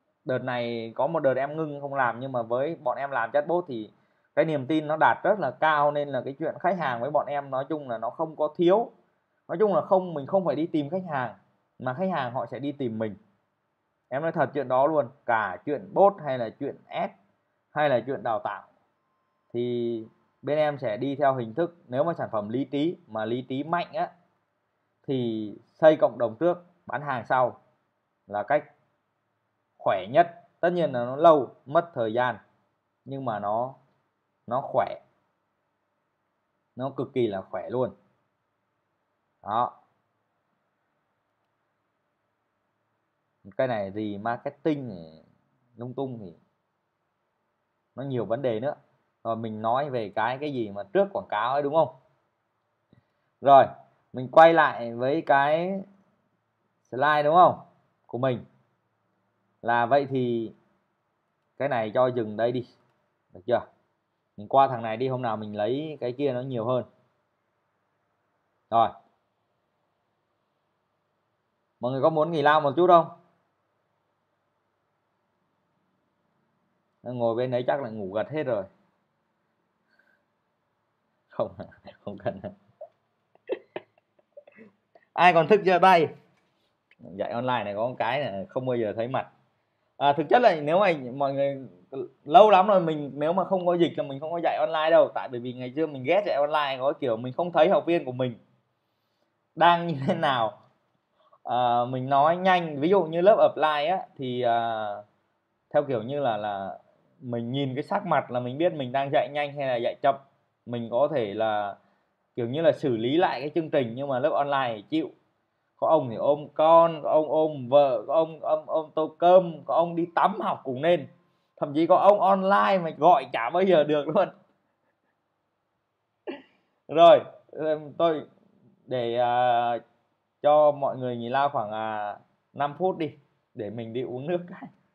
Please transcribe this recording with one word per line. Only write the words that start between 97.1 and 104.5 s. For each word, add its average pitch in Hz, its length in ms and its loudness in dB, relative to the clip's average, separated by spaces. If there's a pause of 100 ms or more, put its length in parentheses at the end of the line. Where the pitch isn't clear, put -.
mình 123 160 -8
không 170 200 -4
thấy 156 160 6
học 156 180 2
viên 170 180 0
của 131 80 -8
mình 127 220 -4 (1200)
đang 170 320 4
như 170 80 -2 (120)
thế 185 80 0
nào. 131 440 -2 (840)
À, 120 400 0
mình 127 240 -6
nói 143 280 4
nhanh, 175 440 0
ví 147 80 0
dụ 196 160 4
như 160 160 -4
lớp 208 180 6
apply 147 480 2
á, 185 120 0 (200)
thì, 123 240 -6
à, 117 460 -2 (840)